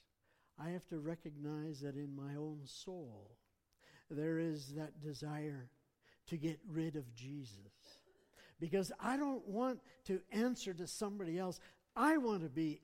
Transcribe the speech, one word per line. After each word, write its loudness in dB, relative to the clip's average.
I -6
have -4
to -2
recognize -4
that -4
in -4
my -4
own -4
soul, -12
there 2
is 0
that -6
desire -4
to -2
get 0
rid 0
of -6
Jesus. -8
Because 4
I 4
don't 2
want 2
to 2
answer 2
to -4
somebody -2
else. 0
I 8
want 4
to 0
be 2